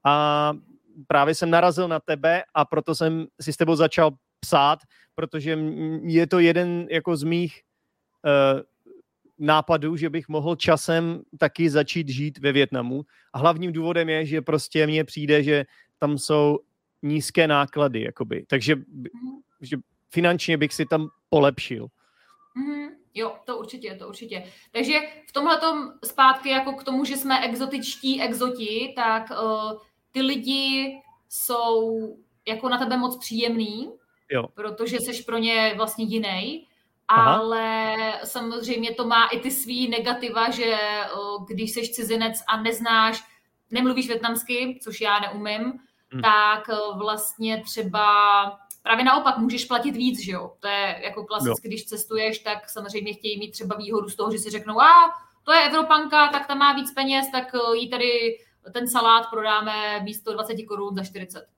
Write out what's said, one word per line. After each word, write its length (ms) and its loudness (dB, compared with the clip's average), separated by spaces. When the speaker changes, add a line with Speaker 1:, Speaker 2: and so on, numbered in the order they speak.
Speaker 1:
A 480 4
právě 280 4
jsem 160 -2
narazil 380 4
na 120 -2
tebe 420 0
a 100 2
proto 300 -2
jsem 320 -2
si 120 -6
s 40 -6
tebou 180 2
začal 360 4
psát, 380 4
protože 380 -6
m-, 520 -4
je 220 4
to 120 2
jeden 520 4
jako 260 -2
z 60 -6
mých, 380 -2
eh, 360 4
nápadů, 580 2
že 140 -4
bych 180 -8
mohl 280 -2
časem 680 2
taky 320 2
začít 380 0
žít 300 -6
ve 140 0
Vietnamu. 500 0
A 60 -8
hlavním 340 2
důvodem 360 -2
je, 180 -2
že 160 -2
prostě 440 0
mně 180 0
přijde, 380 2
že 220 2
tam 200 0
jsou 400 4
nízké 460 2
náklady, 540 2
jakoby. 460 -6
Takže 280 2
b-, 380 -14
Speaker 2:
Mhm. 180 -12
Speaker 1:
že 160 -8
finančně 460 2
bych 180 0
si 120 -2
tam 220 0
polepšil. 580 2
Speaker 2:
Mhm. 340 -6
Jo, 300 -6
to 140 -8
určitě, 400 -12
to 100 -18
určitě. 360 -14
Takže 220 0
v 40 -20
tomhletom 600 0
zpátky 460 0
jako 220 -2
k 120 -12
tomu, 200 -2
že 120 -4
jsme 280 0
exotičtí 800 -4
exoti, 720 -4
tak, 340 -2
eh, 440 -4
ty 100 -2
lidi 760 -2
jsou 880 -2
jako 200 -4
na 100 0
tebe 180 0
moc 220 -2
příjemný, 760 -4
Speaker 1:
Jo. 140 -2
Speaker 2:
protože 460 -6
seš 220 -8
pro 160 -6
ně 380 0
vlastně 280 -4
jinej, 640 -6
Speaker 1:
Aha. 260 6
Speaker 2:
ale 600 0
samozřejmě 720 -6
to 120 -4
má 200 6
i 140 -2
ty 100 -6
svý 380 -4
negativa, 600 -2
že, 140 -4
eh, 440 -2
když 240 -6
seš 180 -6
cizinec 480 -4
a 140 0
neznáš, 600 0
nemluvíš 380 0
vietnamsky, 720 -4
což 180 -12
já 200 2
neumím, 520 -6
Speaker 1:
Hmm. 100 -4
Speaker 2:
tak, 480 4
eh, 40 -2
vlastně 680 -4
třeba 920 2
právě 220 2
naopak 340 4
můžeš 260 -2
platit 320 -2
víc, 240 0
že 120 -8
jo? 280 -8
To 80 -6
je 360 -2
jako 200 -8
klasicky, 440 -4
Speaker 1:
Jo. 20 -8
Speaker 2:
když 140 -8
cestuješ, 540 -4
tak 320 -8
samozřejmě 420 -8
chtějí 260 -6
mít 120 -10
třeba 260 -8
výhodu 320 -4
z 80 -12
toho, 160 -2
že 60 -4
si 120 -8
řeknou: 300 -4
„A, 120 10
to 100 2
je 140 6
Evropanka, 600 4
tak 180 -2
ta 80 -4
má 180 4
víc 220 -4
peněz, 380 0
tak, 220 -4
eh, 220 0
jí 140 -4
tady 480 0
ten 160 -4
salát 420 6
prodáme 720 -2
místo 300 -8
dvaceti 320 -6
korun 320 -6
za 80 -4
čtyřicet.“ 420 -14